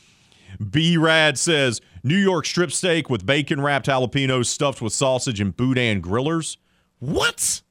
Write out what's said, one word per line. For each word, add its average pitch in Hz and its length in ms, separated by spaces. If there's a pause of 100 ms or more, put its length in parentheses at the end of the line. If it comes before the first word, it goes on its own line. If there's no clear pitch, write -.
(680)
B-Rad 160 680
says, 139 440 (220)
"New 143 140
York 190 280
strip 170 260
steak 165 380
with 104 160
bacon-wrapped 139 640
jalapenos 131 580
stuffed - 360
with 110 120
sausage 127 480
and 98 140
boudin 120 460
grillers." 135 540 (440)
What? 370 720